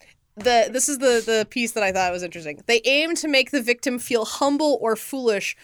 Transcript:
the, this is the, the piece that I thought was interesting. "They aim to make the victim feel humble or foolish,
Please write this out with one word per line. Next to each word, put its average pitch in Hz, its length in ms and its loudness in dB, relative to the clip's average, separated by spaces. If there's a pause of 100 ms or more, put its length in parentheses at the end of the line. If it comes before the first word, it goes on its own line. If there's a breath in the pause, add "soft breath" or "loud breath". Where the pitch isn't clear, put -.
(360 soft breath)
the, 233 360 4
this 254 180 -2
is 277 80 -4
the, 240 280 2
the 220 240 0
piece 233 240 -4
that 214 100 -2
I 190 80 2
thought 185 200 0
was 180 120 -4
interesting. 165 420 -10
"They 233 200 2
aim 302 300 2
to 294 120 -4
make 262 240 2
the 277 100 0
victim 240 380 -2
feel 226 260 -2
humble 285 560 0
or 220 140 0
foolish, 226 680 -2